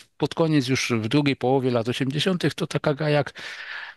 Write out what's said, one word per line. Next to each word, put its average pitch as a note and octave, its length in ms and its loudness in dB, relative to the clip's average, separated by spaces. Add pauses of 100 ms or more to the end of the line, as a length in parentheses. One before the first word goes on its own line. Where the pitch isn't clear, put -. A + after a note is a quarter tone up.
(180)
pod - 180 -2
koniec D3+ 320 4
już B2+ 240 0 (100)
w G#2+ 60 -2
drugiej C#3+ 280 2
połowie C3 360 2
lat A#2+ 180 2
osiemdziesiątych D3 640 0
to - 140 -4
taka D3+ 260 0
gra D3+ 160 -2
jak D3 240 2 (640)